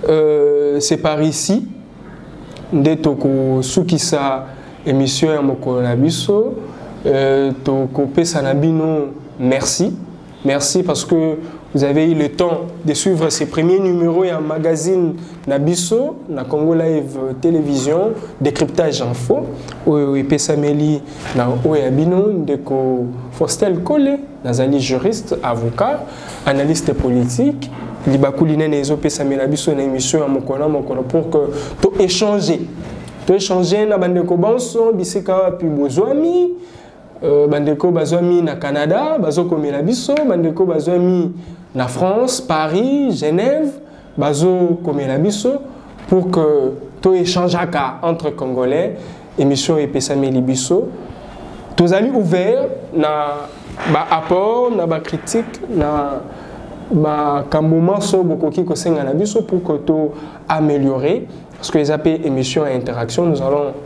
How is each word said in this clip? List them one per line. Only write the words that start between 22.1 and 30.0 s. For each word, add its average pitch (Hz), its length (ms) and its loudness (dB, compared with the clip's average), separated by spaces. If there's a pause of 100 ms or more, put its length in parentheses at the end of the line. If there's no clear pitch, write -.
ndeko 135 800 0 (260)
Faustel 175 500 0
Kole, 277 380 2 (240)
nazali 131 340 2
juriste, 131 640 0
avocat, 127 640 -2 (400)
analyste 143 480 2
politique, 127 760 0 (380)
libakuli 139 500 2
nene 156 220 2
ezopesamela 139 680 0
biso 147 280 0
na 135 80 0
émission 131 380 0